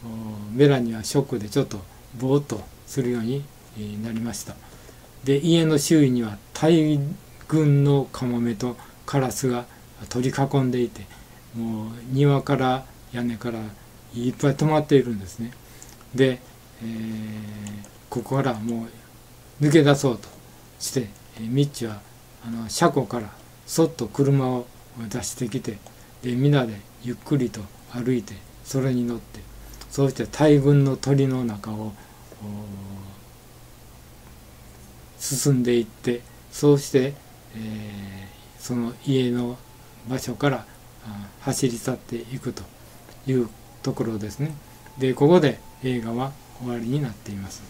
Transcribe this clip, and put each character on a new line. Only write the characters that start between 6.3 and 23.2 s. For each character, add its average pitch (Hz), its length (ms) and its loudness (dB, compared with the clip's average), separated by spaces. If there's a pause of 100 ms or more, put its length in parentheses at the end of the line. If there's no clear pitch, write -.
大 156 440 4 (500)
群 147 360 6
の 139 280 4
カ - 140 -4
モ 123 140 0
メ 120 140 0
と 120 220 -6 (300)
カ 143 140 0
ラ 127 100 0
ス 127 200 -2
が 120 160 -4 (420)
取 127 220 -2
り - 60 -6
囲 139 220 2
ん 127 120 2
で 123 120 0
い 117 60 0
て、 98 180 -14 (500)
も 113 300 -6
う - 20 -10 (240)
庭 139 300 4
か 143 140 0
ら 131 280 0 (280)
屋 120 100 -4
根 120 140 -2
か 120 140 -6
ら 113 80 -8 (560)
い 120 160 -2
っ 117 40 -6
ぱ 147 160 2
い 139 40 0
止 147 120 0
ま 156 120 4
っ 147 80 0
て 143 100 6
い 131 60 8
る 120 60 -2
ん 110 100 -4
で 98 80 -10
す 90 140 -14
ね。 117 120 -8 (600)
で、 127 260 2 (420)
え - 20 -12
ー、 113 40 -8 (1200)
こ 123 120 -4
こ 135 160 -4
か 135 60 2
ら 135 100 0
は 107 80 -6
も 113 260 -4 (760)
う 147 40 2
抜 147 80 4
け 160 100 8
出 143 140 6
そ 139 160 0
う 107 60 -4
と - 100 -16 (500)
し - 140 -8
て、 120 160 -2 (300)
え - 20 -10
ー、 110 100 -6
ミ 139 160 2
ッ 143 40 -6
チ 123 160 -8
は、 104 140 -10 (460)
あ 117 40 -8
の、 113 180 -8
車 170 220 4
庫 127 160 0
か 120 120 -4
ら 104 120 -8 (360)